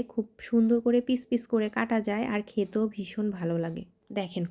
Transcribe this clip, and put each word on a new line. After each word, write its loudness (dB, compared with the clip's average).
খুব -2
সুন্দর 4
করে 6
পিস 0
পিস 0
করে 2
কাটা 0
যায়, -2
আর 0
খেতেও -2
ভীষণ -6
ভালো -2
লাগে। -4
দেখেন -4